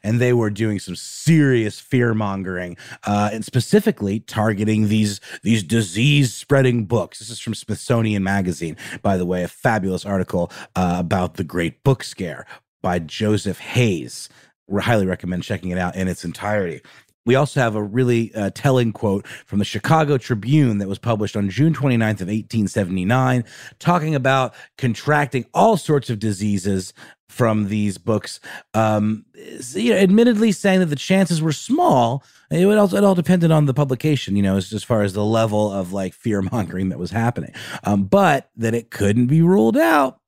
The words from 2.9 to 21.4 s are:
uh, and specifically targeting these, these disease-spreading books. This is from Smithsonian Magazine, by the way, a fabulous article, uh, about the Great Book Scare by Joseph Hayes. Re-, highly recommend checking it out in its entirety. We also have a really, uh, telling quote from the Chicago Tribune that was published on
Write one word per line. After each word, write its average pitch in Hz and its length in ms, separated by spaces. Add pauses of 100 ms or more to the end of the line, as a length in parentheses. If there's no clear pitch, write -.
uh, 104 280
and 110 100
specifically 113 800
targeting 107 680
these, 104 300 (240)
these 110 200
disease-spreading 120 1200
books. 95 360
This 107 100
is 117 100
from 113 140
Smithsonian 110 680
Magazine, 90 540 (240)
by 98 160
the 90 80
way, 90 180
a 85 60
fabulous 98 560
article, 92 480 (240)
uh, 90 220
about 90 380
the 92 80
Great 82 400
Book 135 200
Scare - 400 (380)
by 90 160
Joseph 98 600
Hayes. 95 680 (400)
Re-, 98 140
highly 110 240
recommend 90 360
checking 92 280
it 90 80
out 90 180
in 95 100
its 90 160
entirety. 92 600 (440)
We 123 100
also 147 240
have 117 140
a 107 80
really, 117 520
uh, 101 200
telling 127 380
quote 101 340 (200)
from 101 120
the 104 60
Chicago 147 540
Tribune 120 580
that 101 120
was 98 100
published 107 400
on 101 100